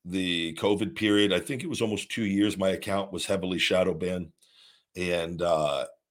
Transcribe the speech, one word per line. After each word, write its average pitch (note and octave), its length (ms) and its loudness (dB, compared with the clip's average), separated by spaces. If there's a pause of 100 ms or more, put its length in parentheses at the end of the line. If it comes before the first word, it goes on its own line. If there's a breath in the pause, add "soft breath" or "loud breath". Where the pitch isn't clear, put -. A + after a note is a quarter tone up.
the F2 480 -2
covid G2+ 420 0
period, G#2 380 4
I F2 60 4
think C3 240 -6
it F3 60 -6
was A#2+ 120 -4
almost G#2+ 300 -2
two A2+ 140 -2
years, G2 320 2
my F#2+ 120 2
account G2 420 -2
was F2 140 -6
heavily F#2 320 -2
shadow F#2 380 2
banned, F2+ 360 -4 (640 soft breath)
and, F2 460 -2
uh, D2+ 460 2 (240)